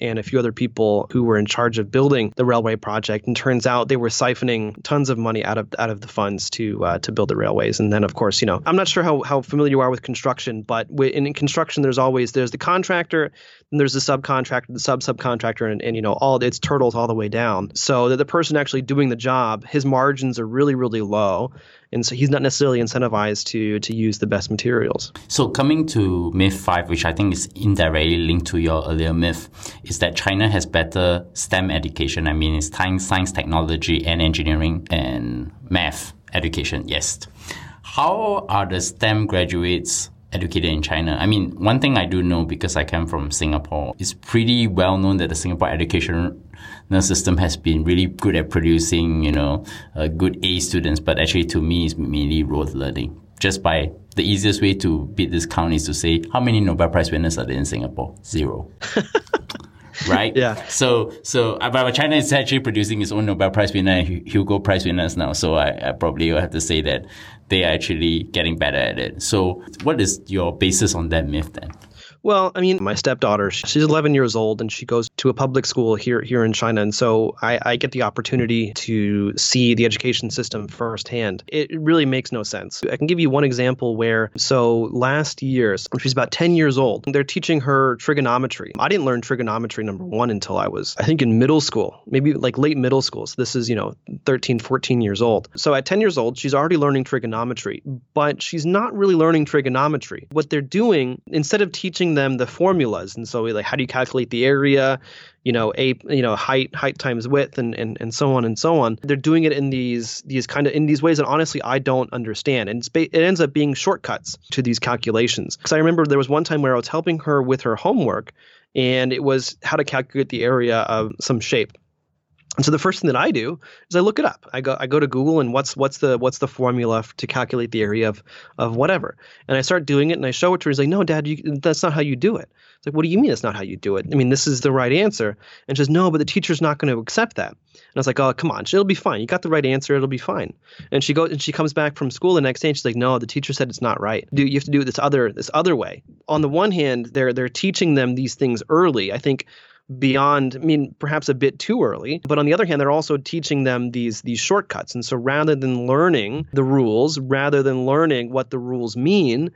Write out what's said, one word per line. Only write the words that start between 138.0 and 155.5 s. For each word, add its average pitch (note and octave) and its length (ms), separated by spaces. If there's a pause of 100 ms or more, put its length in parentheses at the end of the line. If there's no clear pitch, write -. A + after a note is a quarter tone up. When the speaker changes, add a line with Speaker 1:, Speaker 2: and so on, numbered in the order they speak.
Speaker 1:
like, B2+ 120
"Oh, C3 140
come E3 160
on, D#3 120
it'll G3 240
be F#3+ 100
fine. C3 260
You A#2 60
got F3+ 160
the F3 60
right D3+ 160
answer. C3+ 300
It'll C3+ 120
be C3+ 100
fine." E3+ 380 (360)
And C#3 120
she C#3+ 100
goes, D#3+ 160
and D#3 100
she D3+ 120
comes D#3 220
back D3 220
from C3+ 140
school F3+ 240
the E3 80
next C3 200
day, D#3+ 80
and C#3+ 80
she's - 80
like, A#2 100
"No, B2 240
the A#2 80
teacher C#3 260
said C3 160
it's - 120
not A#2 200
right. G#2 320
Do, C#3 100
you C3+ 120
have C#3 80
to D3+ 80
do C#3+ 100
it C3+ 40
this B2+ 120
other, C3+ 340
this - 220
other E3 220
way." F2+ 260 (260)
On D3+ 140
the D3 80
one F3+ 220
hand, B2+ 420
they're, B2+ 200
they're B2+ 160
teaching F3+ 440
them B2 220
these B2+ 180
things A#2+ 340
early, C#3+ 460
I B2 60
think, C#3 260 (540)
beyond, C3+ 640
I D#3 40
mean, D3+ 340
perhaps D3 300
a C#3+ 40
bit C3 260
too A3+ 220
early. C3+ 460
But D3 120
on D3 60
the D3 80
other G3+ 120
hand, D#3 160
they're C#3 100
also D3+ 240
teaching C#3+ 480
them B2 280
these, A#2 300
these A#2+ 160
shortcuts. - 580
And B2 100
so - 100
rather C#3+ 400